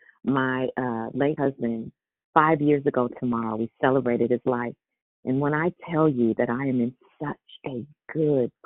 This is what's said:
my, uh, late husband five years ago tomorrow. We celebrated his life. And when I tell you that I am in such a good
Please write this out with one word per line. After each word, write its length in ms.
my, 440
uh, 360
late 260
husband 520
five 280
years 240
ago 240
tomorrow. 360
We 160
celebrated 500
his 140
life. 300
And 140
when 140
I 180
tell 160
you 300
that 120
I 180
am 140
in 120
such 160
a 180
good 380